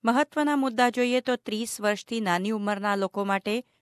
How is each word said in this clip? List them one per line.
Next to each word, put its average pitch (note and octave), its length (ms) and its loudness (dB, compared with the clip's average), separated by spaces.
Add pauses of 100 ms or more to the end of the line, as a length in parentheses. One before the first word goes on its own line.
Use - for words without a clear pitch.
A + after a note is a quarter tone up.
મહત્વના D4 520 0
મુદ્દા B3 340 2
જોઈએ B3 320 2
તો B3 140 0
ત્રીસ G#3+ 460 -6
વર્ષથી G#3 400 -2
નાની F#3 300 0
ઉંમરના G3+ 440 -2
લોકો G3 280 -2
માટે G3+ 400 -2 (180)